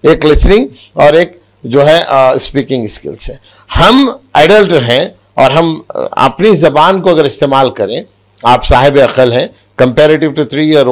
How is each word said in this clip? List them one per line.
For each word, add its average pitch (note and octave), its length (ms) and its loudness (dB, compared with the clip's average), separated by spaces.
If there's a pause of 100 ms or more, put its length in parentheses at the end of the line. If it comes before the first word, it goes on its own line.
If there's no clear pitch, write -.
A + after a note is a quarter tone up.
(120)
एक - 140 0
listening A3 420 2 (300)
और D3 180 4
एक E3+ 240 -2 (260)
जो B2+ 160 0
है, D#3 280 2
अ, C3 280 2
speaking B2+ 500 -6
स्किल - 280 -12
से। - 180 -8 (400)
हम A#3+ 460 0 (180)
adult F3+ 340 2
हैं C3+ 440 -2 (220)
और C3 140 2
हम, D#3+ 320 -2 (120)
अ, - 220 -8
अपनी F#3 380 0
जबान D#3 460 0
को F#3 80 -2
अगर D#3 160 2
इस्तेमाल C3+ 440 -2
करें, A2+ 360 -8 (400)
आप B2 180 2
साहिब C#3 360 2
अकल B2+ 340 0
हैं, C#3+ 160 -4 (320)
comparative D3+ 520 0
to D3 120 -4
three D#3 300 -2
year C#3 160 2